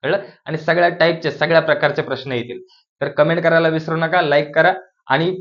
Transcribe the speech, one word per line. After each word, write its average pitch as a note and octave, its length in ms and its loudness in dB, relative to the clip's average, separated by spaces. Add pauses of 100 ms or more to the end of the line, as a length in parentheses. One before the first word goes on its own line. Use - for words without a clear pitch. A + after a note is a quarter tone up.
कळलं? D3 200 -4 (220)
आणि D#3 140 -6
सगळ्या E3+ 300 2
टाईपचे, E3 420 0
सगळ्या D#3 300 2
प्रकारचे D3+ 420 0
प्रश्न C3 300 -8
येतील. A#2 300 -6 (380)
तर C#3+ 80 -4
कमेंट D#3+ 340 2
करायला E3 260 4
विसरू D#3+ 280 -2
नका, E3 260 0
लाईक D3 320 0
करा E3 180 4 (340)
आणि D#3+ 240 0 (100)